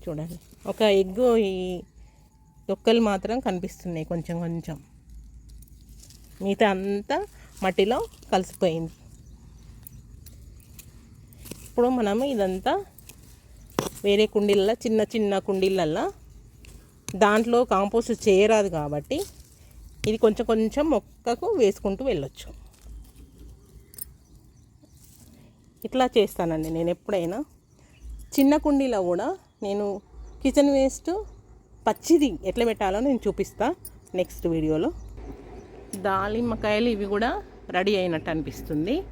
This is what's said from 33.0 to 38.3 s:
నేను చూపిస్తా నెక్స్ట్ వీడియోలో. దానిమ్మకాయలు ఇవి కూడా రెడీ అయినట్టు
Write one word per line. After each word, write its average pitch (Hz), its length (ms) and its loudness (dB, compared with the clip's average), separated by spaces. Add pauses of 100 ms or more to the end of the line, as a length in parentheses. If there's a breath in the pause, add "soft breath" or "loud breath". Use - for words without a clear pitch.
నేను 262 180 0
చూపిస్తా 196 420 -2 (520)
నెక్స్ట్ - 340 -4
వీడియోలో. 156 380 0 (1160)
దానిమ్మకాయలు 214 920 0
ఇవి 202 180 -4
కూడా 226 160 0 (460)
రెడీ 190 240 2
అయినట్టు 175 320 -2